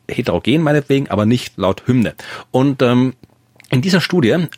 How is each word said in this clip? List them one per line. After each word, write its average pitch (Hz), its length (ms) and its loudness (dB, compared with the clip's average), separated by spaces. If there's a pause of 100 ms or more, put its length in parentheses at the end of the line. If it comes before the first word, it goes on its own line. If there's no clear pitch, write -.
heterogen 117 540 0
meinetwegen, 143 460 0
aber 104 180 0
nicht 123 300 -2
laut 95 280 -2
Hymne. 117 300 0 (360)
Und, 131 300 0
ähm, 123 320 2 (580)
in 131 120 2
dieser 180 180 2
Studie 160 460 2 (100)